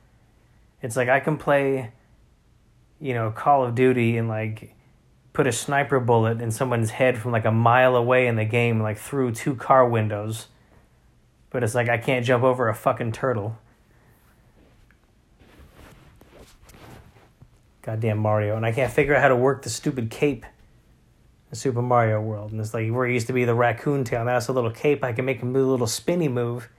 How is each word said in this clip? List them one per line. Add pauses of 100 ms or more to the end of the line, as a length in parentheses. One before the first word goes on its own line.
(840)
It's
like
I
can
play, (1080)
you
know,
Call
of
Duty
and,
like, (580)
put
a
sniper
bullet
in
someone's
head
from,
like,
a
mile
away
in
the
game,
like,
through
two
car
windows. (1040)
But
it's
like
I
can't
jump
over
a
fucking
turtle. (4000)
Goddamn
Mario.
And
I
can't
figure
out
how
to
work
the
stupid
cape (1080)
in
Super
Mario
World.
And
it's
like
where
it
used
to
be
the
raccoon
tail,
now
it's
a
little
cape.
I
can
make
him
do
a
little
spinny
move. (100)